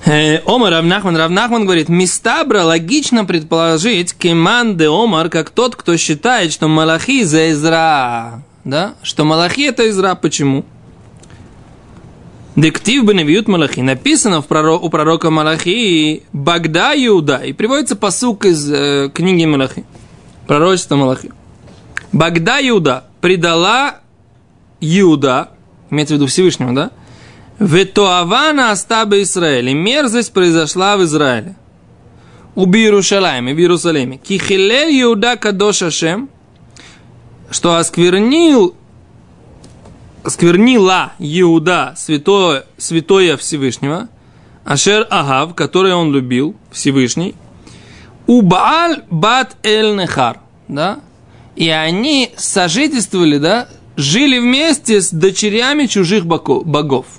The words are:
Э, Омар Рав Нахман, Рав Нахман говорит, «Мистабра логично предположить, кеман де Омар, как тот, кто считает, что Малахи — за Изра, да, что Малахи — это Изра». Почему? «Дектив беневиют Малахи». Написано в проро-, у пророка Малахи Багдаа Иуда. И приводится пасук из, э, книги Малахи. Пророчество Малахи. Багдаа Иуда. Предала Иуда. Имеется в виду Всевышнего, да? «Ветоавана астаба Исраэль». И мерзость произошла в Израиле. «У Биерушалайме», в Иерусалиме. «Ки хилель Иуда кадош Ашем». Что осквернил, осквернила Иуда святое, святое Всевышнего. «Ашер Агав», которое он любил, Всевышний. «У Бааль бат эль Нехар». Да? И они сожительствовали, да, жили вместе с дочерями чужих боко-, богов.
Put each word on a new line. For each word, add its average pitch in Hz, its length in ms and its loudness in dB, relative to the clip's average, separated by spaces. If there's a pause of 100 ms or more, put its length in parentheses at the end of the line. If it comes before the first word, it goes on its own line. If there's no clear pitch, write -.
(120)
Э, 151 340 2
Омар 214 260 2
Рав 165 120 0
Нахман, 180 320 0
Рав 160 160 0
Нахман 226 320 0
говорит, 175 240 0
«Мистабра 214 760 0
логично 185 600 0
предположить, 170 880 -2
кеман 190 640 0
де 160 140 -2
Омар, 170 400 0
как 160 220 -4
тот, - 260 -2
кто - 180 -2
считает, 170 560 -2
что 156 160 -4
Малахи — 160 560 0
за 160 280 2
Изра, 143 920 0 (240)
да, 165 380 -6
что - 200 -4
Малахи — 165 380 0
это 240 280 0
Изра». 190 260 -2
Почему? 143 500 -2 (1900)
«Дектив 202 480 0
беневиют 196 420 2
Малахи». 165 320 0
Написано 151 600 0
в - 60 -10
проро-, 156 300 2
у 175 120 -4
пророка 160 400 0
Малахи 160 920 0 (100)
Багдаа 170 600 0
Иуда. 190 440 2
И 135 160 -8
приводится 247 420 -2
пасук 247 480 -4
из, 156 260 2
э, 143 440 -2
книги 175 320 0
Малахи. 139 400 -2 (600)
Пророчество 160 520 0
Малахи. 135 340 -2 (800)
Багдаа 170 560 0
Иуда. 156 380 0 (160)
Предала 180 800 0 (840)
Иуда. 156 680 2 (380)
Имеется 147 260 -2
в - 20 0
виду 143 100 2
Всевышнего, 131 480 0
да? 160 160 -4 (680)
«Ветоавана 202 1080 2
астаба 208 500 0
Исраэль». 151 480 0
И 131 60 0
мерзость 233 580 -2
произошла 180 640 0
в 190 60 2
Израиле. 139 520 -2 (1000)
«У 185 100 0
Биерушалайме», 190 880 0
в 156 60 -4
Иерусалиме. 165 580 0
«Ки 190 220 -6
хилель 240 640 0
Иуда 233 340 0
кадош 208 460 -2
Ашем». 175 460 -4 (1200)
Что 170 260 -2
осквернил, 208 960 2 (1500)
осквернила 185 960 2
Иуда 165 760 0
святое, 160 680 0 (120)
святое 170 600 0
Всевышнего. 143 720 -6 (560)
«Ашер 202 440 0
Агав», 151 440 -2
которое 180 420 0
он 165 160 0
любил, 131 440 -2 (160)
Всевышний. 135 640 -2 (880)
«У 240 160 6
Бааль 262 680 2
бат 220 520 0
эль 214 340 0
Нехар». 139 440 -2 (280)
Да? 170 320 -6 (560)
И 165 140 0
они 196 680 -2
сожительствовали, 185 1000 0
да, 185 300 0 (300)
жили 247 420 0
вместе 247 600 0
с 185 120 -4
дочерями 214 760 0
чужих 196 400 0
боко-, 151 380 -2
богов. 143 420 -2 (140)